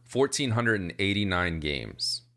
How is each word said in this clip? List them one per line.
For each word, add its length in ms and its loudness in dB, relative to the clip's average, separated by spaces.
fourteen 500 0
hundred 280 2
and 180 -6
eighty-nine 600 0
games. 640 -4